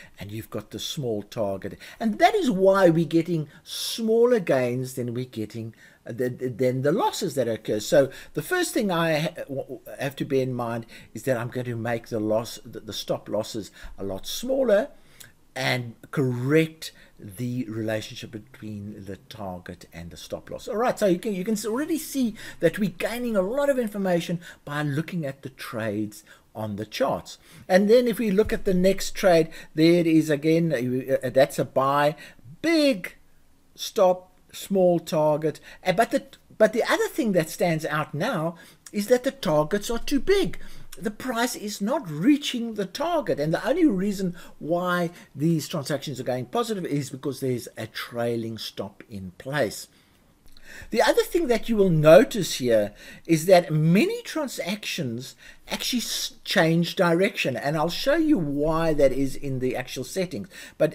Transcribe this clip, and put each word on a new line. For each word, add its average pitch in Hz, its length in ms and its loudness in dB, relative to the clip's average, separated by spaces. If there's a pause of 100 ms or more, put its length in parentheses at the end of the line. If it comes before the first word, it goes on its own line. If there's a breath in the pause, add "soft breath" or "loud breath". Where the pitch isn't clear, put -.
(200 loud breath)
and 101 120 -14
you've 110 180 -10
got 104 220 -10
the 107 80 -10
small 113 420 -4
target. 98 560 -6 (220 loud breath)
And 220 180 -2
that 370 160 6
is 359 160 0
why 190 400 6
we're 165 160 2
getting 160 420 -2 (160 loud breath)
smaller 233 760 2
gains 127 560 0
than 120 180 -4
we're 127 120 -4
getting, 110 500 -10 (320 loud breath)
uh, 117 60 -12
th-, 123 260 -4
th-, 127 180 -4
than 127 240 2
the 147 100 2
losses 220 440 -2
that 120 120 0
occur. 110 340 -2
So 143 280 4 (240 loud breath)
the 151 80 -4
first 359 320 -2
thing 220 160 0
I 165 300 0
ha-, 160 140 -2 (140)
w-, 135 140 -8
w-, - 180 -12 (200)
have 135 160 -6
to 135 100 -4
bear 131 160 0
in 127 140 -4
mind 117 320 -6 (260 loud breath)
is 110 100 -12
that 127 140 0
I'm 117 120 -6
going 123 180 -6
to 120 80 -6
make 117 320 -4
the 117 120 -4
loss, 107 460 -2
the, 113 140 -16
the 104 140 -12
stop - 360 -6
losses 104 400 -6 (300 loud breath)
a 95 40 -8
lot 95 220 -8
smaller 254 640 0 (680 loud breath)
and 127 380 -4 (160)
correct 139 840 0 (280 soft breath)
the 123 460 -8
relationship 110 680 -6
between 104 760 -14
the 95 120 -12
target 90 760 -14
and 85 160 -14
the 80 80 -16
stop - 320 -14
loss. - 180 -12
All 208 100 -6
right, 233 200 0
so 208 80 0
you 180 140 4
can, 214 160 -4
you 180 80 -6
can 220 100 -2
s-, 214 120 -4
already 294 340 -2
see 240 340 -4 (260 loud breath)
that 170 200 0
we're 202 100 0
gaining 226 460 -4
a 185 80 2
lot 277 260 0
of 262 80 2
information 185 640 -2 (240 loud breath)
by 147 160 -4
looking 151 460 -4
at 135 160 -12
the 127 60 -10
trades 107 760 -6 (300 loud breath)
on 110 220 -6
the 104 100 -6
charts. - 520 -4 (320 loud breath)
And 196 200 6
then 247 200 6
if 220 100 -2
we 220 100 0
look 208 220 2
at - 140 -2
the 202 80 2
next 185 380 2
trade, 165 360 4 (260 loud breath)
there 160 280 6
it 165 60 2
is 156 220 4
again, 160 440 2
uh, 127 540 0
uh, - 20 0
that's 131 280 4
a - 60 0
buy, 143 540 2 (440 loud breath)
big 294 540 2 (580)
stop, - 600 2 (180)
small 180 480 2
target. 151 640 0 (240 loud breath)
Uh, 185 80 2
but 226 180 2
the, - 140 0 (320)
but 214 160 6
the 226 180 0
other 403 160 2
thing 247 240 -2
that 196 180 2
stands 165 360 0
out 151 280 -4
now 170 420 -2 (360 loud breath)
is 208 160 -2
that 247 160 4
the 269 80 0
targets 160 580 0
are 233 100 -2
too - 200 0
big. 381 400 2 (380 loud breath)
The 180 120 -6
price 240 460 -2
is 208 240 -8
not 220 300 -2
reaching 233 640 0
the 202 120 -4
target, 277 540 -2
and 156 140 0
the 180 120 -2
only 311 220 4
reason 190 480 0 (240 loud breath)
why 175 520 0 (220 loud breath)
these 151 360 0
transactions 139 500 -6
are 127 40 -8
going 127 240 -4
positive 220 380 -4
is 139 240 -2
because 135 300 -8
there's 127 380 -4
a 113 100 -8
trailing 117 680 -6
stop - 520 -12
in 95 280 -12
place. 131 500 -4 (1000 loud breath)
The 220 120 2
other 311 220 4
thing 339 240 0
that 226 200 0
you 233 80 0
will 196 140 6
notice 165 680 8
here 110 380 2 (320 loud breath)
is 160 200 2
that 175 280 8
many 208 480 4
transactions 165 1120 -6 (340 loud breath)
actually 202 300 -4
s-, - 360 -6 (100)
change 165 500 2
direction, 170 640 2
and 139 180 -2
I'll 160 140 0
show 269 260 0
you 311 220 2
why 156 560 0
that 139 180 4
is 135 240 -2
in 135 240 -6
the 127 160 -2
actual 123 300 -8
settings. 170 420 -6 (300 loud breath)
But, 156 180 2